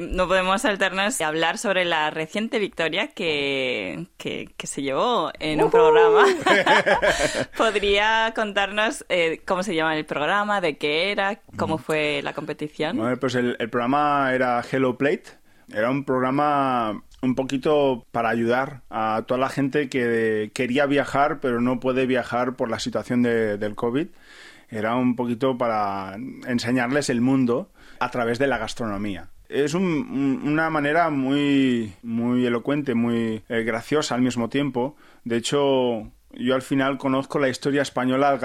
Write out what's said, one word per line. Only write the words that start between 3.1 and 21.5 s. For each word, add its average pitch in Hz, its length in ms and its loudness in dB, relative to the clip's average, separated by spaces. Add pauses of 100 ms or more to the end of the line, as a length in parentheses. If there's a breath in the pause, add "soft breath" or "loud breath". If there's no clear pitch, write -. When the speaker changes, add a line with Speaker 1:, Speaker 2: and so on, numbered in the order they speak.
Speaker 1:
que, - 380 -8
que - 100 -14
se - 160 -8
llevó 160 480 0 (100)
en 156 200 -2
un 156 60 4
Speaker 2:
¡Uhú! 156 60 0
Speaker 1:
programa. - 520 8
Speaker 2:
<laughs> 320 800 4 (140)
Speaker 1:
<laughs> - 400 -2
¿Podría 214 800 2
contarnos, 208 720 -2
eh, 165 360 0
cómo 185 180 -2
se 196 120 -4
llama 160 220 0
el 156 80 -4
programa, 196 560 0
de 156 160 -2
qué 156 340 -2
era, 202 300 -2 (160)
cómo 160 180 -2
Speaker 2:
Ujú. 127 80 -8
Speaker 1:
fue 151 400 -2
la 147 100 -6
competición? 156 640 -6
Speaker 2:
Bueno, 123 200 -2
pues 127 180 -2
el, 123 240 0
el 117 100 -4
programa 139 640 0
era 123 360 0
Hello 131 280 0
Plate. 151 260 0 (500 soft breath)
Era 110 160 0
un 139 160 -2
programa 131 1000 0 (180)
un 127 140 0
poquito 135 760 0
para 117 180 0
ayudar 120 600 0
a 110 380 -2
toda 127 120 0
la 131 100 0
gente 139 400 -2
que 113 640 0
quería 131 320 0
viajar, 139 540 2
pero 120 220 0